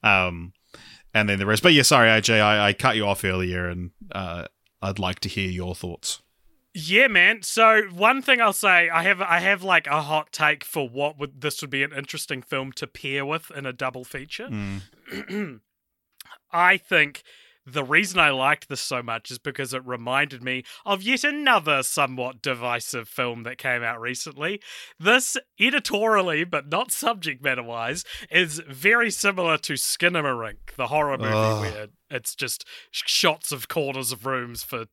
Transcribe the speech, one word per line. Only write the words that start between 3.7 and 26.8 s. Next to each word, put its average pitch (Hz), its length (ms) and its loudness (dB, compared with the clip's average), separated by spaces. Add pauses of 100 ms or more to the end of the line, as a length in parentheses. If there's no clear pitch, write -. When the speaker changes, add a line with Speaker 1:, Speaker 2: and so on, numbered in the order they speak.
Speaker 1:
uh, 87 360 -8 (340)
I'd 98 160 -4
like 92 220 -4
to 95 100 -6
hear 95 180 -2
your 90 260 -6
thoughts. - 460 -8 (580)
Speaker 2:
Yeah, 190 300 4
man. 202 320 4
So 220 500 4
one 220 300 4
thing 254 220 2
I'll 208 100 4
say, 180 380 4
I 165 140 2
have, 190 180 2
I 175 160 2
have, 190 240 0
like, 180 240 2
a 151 160 0
hot 151 280 -2
take 151 320 0
for 143 240 -4
what 143 320 -4
would, 139 220 -10
this 147 220 -6
would 143 80 -10
be 135 120 0
an 147 140 -2
interesting 139 460 -8
film 135 300 -6
to - 140 -10
pair 139 380 -6
with 156 260 -6
in 143 140 -12
a 127 80 -6
double 127 320 -6
feature. 147 460 -12
Speaker 1:
Mm. 110 1080 -10 (260)
Speaker 2:
<clears throat> - 680 -20
I 180 240 6
think 151 460 0 (460)
the 139 140 -4
reason 180 380 2
I 151 100 6
liked 135 380 0
this 135 120 -8
so 123 220 -4
much 117 300 -8
is 117 80 -12
because 135 340 -8
it 131 100 -8
reminded 127 600 -4
me 127 180 -4 (220)
of 196 180 -2
yet 247 220 -2
another 240 580 2
somewhat 127 580 -4
divisive 120 680 -6
film 120 340 -6
that 120 160 -14
came 123 240 -4
out 117 180 -6
recently. 143 600 -8 (400)
This, 220 360 0 (240)
editorially, 208 840 0
but 151 240 -6
not 202 240 -4